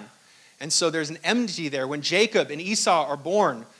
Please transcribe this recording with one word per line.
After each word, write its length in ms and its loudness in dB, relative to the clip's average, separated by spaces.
And 120 -8
so 180 2
there's 200 -2
an 140 -10
enmity 440 0
there. 200 -2
When 140 -4
Jacob 500 2
and 100 -8
Esau 460 2
are 100 -4
born, 480 0